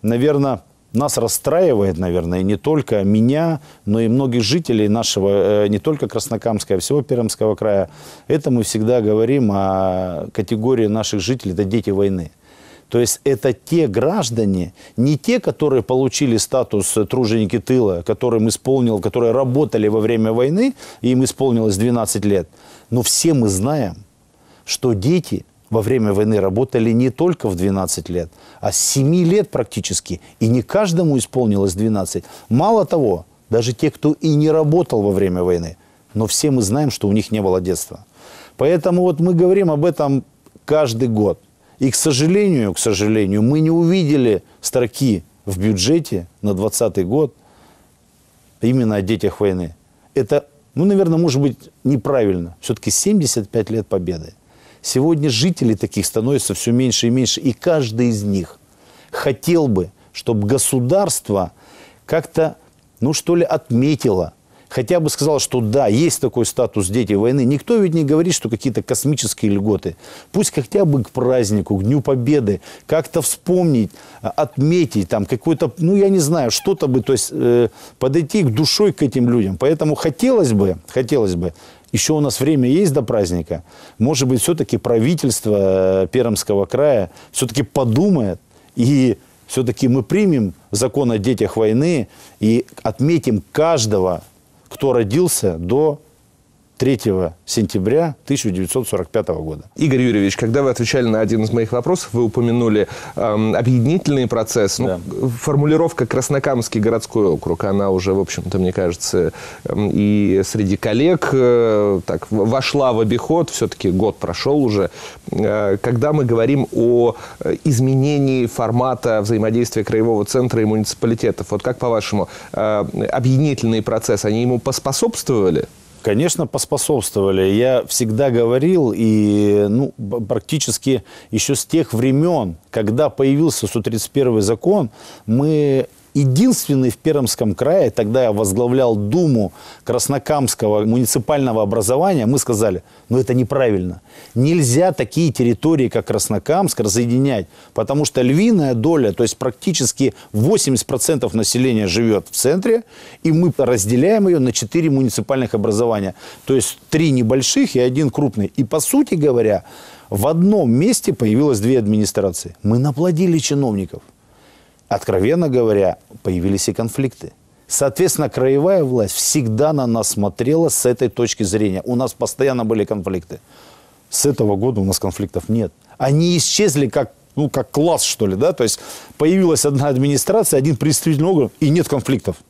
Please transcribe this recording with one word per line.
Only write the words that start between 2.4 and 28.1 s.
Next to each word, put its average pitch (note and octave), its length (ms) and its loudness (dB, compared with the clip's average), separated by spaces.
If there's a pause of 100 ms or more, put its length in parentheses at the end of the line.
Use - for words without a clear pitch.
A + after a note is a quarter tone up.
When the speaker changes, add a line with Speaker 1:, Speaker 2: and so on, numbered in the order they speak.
Speaker 1:
и - 20 -2
не G2+ 140 0
только C#3 480 0
меня, C#3 560 0 (240)
но G#2+ 160 0
и A2+ 80 2
многих B2 340 0
жителей A2 460 0
нашего, G#2 400 0 (340)
э, G#2 60 2
не G#2 100 0
только C#3+ 300 -2
Краснокамска, A2 680 -4
а F#2 40 0
всего C#3 220 -2
Пермского A2 540 -2
края. G2 340 0 (380)
Это D3 240 0
мы A#2+ 120 0
всегда A2+ 360 0
говорим A2 540 2
о F#2+ 800 -2
категории A2+ 540 -2
наших G#2 340 -2
жителей, G2+ 320 -4
это F#2+ 100 -2
дети G#2 280 -2
войны. F#2+ 400 -2 (580)
То A#2+ 100 0
есть A#2+ 240 -2
это C3+ 300 0
те D#3+ 340 -2
граждане, A2+ 840 -2 (240)
не C#3 200 2
те, A#3+ 220 0
которые C3+ 420 0
получили B2+ 540 0
статус A2 640 -2 (120)
труженики A2+ 500 0
тыла, G2+ 460 0
которым A2+ 440 0
исполнил-, A#2+ 500 0
которые A2+ 320 0
работали B2 560 0
во G#2+ 140 0
время A2 320 0
войны, E3 400 0 (260)
и A#2+ 120 0
им B2+ 120 2
исполнилось A#2 540 0
двенадцать A2 480 -2
лет. G2 240 0 (400)
Но B2 120 0
все - 320 0
мы A#2+ 140 2
знаем, G2+ 480 -2 (720)
что - 260 -2
дети – A2+ 540 -2 (240)
во A2 120 0
время A2 300 0
войны G#2 300 2
работали A2+ 500 0
не B2 200 2
только E3 360 -2
в F#2+ 80 -2
двенадцать F#2 540 -4
лет, F2 200 -4 (300)